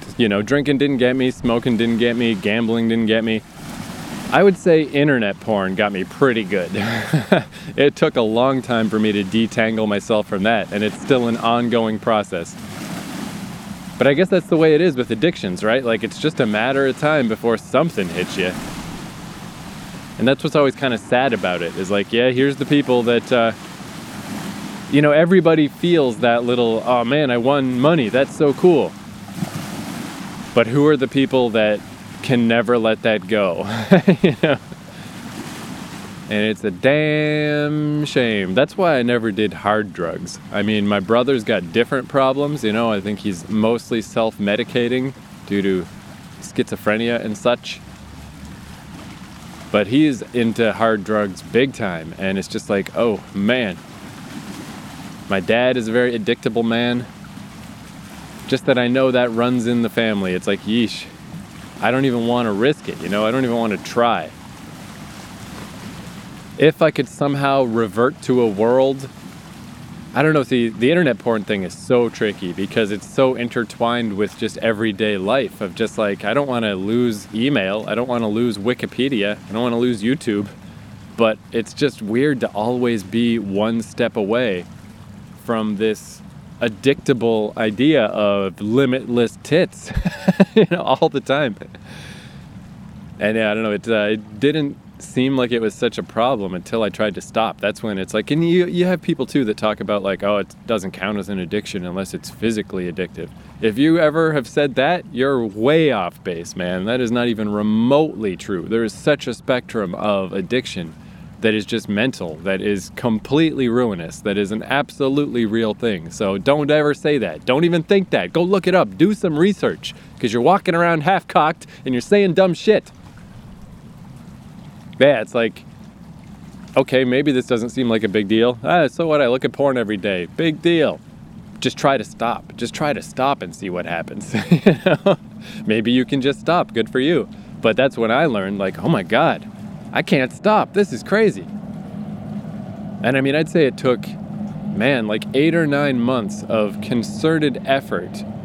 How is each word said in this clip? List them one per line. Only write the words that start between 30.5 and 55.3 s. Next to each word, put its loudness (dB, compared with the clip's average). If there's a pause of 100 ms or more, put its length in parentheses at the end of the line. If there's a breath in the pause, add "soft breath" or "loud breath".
But 6
who 4
are 6
the 0
people 2
that 2 (440)
can 4
never 4
let 0
that 0
go? 0 (260)
<laughs> 6
You 4
know? 4 (1700 loud breath)
And 0
it's -2
a 0
damn 2
shame. 0
That's 2
why 4
I 2
never 2
did 0
hard 0
drugs. -6 (140)
I -2
mean, 2
my 2
brother's 2
got -2
different 0
problems, 0
you 2
know, 2
I 0
think -4
he's -6
mostly 0
self-medicating 0 (340)
due 0
to 0 (540)
schizophrenia -2
and -6
such. -2 (1900)
But 2
he's 4 (140)
into 2
hard 2
drugs -2
big 2
time, -6
and -2
it's -4
just -8
like, -2
"Oh, 2 (120)
man." 0 (1500)
My 0